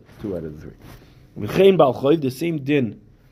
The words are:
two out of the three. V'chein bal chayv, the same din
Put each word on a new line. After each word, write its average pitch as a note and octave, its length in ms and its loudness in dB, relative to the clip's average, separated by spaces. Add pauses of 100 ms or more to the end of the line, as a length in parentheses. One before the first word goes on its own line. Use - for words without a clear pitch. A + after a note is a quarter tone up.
(220)
two F#2+ 160 -8
out E2 80 -10
of D#2 100 -12
the D#2 60 -18
three. - 840 -18
V'chein F#3+ 300 4
bal D3 180 4
chayv, C#3 280 2
the C3 100 -2
same D#3+ 320 -6
din C3 380 -2 (300)